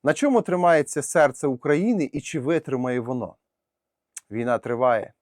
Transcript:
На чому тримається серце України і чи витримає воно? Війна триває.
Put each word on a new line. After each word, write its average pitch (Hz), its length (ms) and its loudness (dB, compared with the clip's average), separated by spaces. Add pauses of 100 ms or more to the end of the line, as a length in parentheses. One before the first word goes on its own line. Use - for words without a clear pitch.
На 151 100 2
чому 262 280 2
тримається 170 600 2
серце 151 440 2
України 151 640 0
і - 80 -6
чи - 200 -8
витримає 127 600 -2
воно? 117 360 -6 (920)
Війна 117 280 -2
триває. 120 640 -2